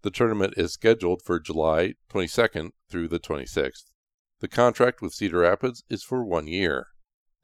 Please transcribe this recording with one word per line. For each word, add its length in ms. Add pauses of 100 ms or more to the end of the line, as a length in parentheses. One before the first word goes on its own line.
The 100
tournament 460
is 160
scheduled 480
for 180
July 540 (160)
twenty-second 640 (160)
through 180
the 120
twenty-sixth. 720 (520)
The 80
contract 520
with 120
Cedar 260
Rapids 500
is 140
for 220
one 220
year. 400 (560)